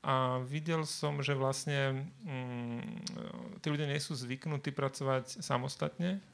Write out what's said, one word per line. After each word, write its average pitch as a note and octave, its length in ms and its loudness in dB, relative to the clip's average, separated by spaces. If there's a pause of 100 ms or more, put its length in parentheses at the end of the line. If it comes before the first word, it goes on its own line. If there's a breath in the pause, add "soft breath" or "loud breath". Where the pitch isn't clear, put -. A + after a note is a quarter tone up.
a C3+ 80 6 (320)
videl D#3 400 0
som, D3 320 0
že C#3+ 160 2
vlastne, C3+ 720 2 (160)
mm, B2 1400 -6
tí - 160 -6
ľudia D3 160 0
nie D3 80 2
sú C#3+ 160 -4
zvyknutí C3 560 -2
pracovať C3+ 720 0
samostatne. D3+ 800 0 (120)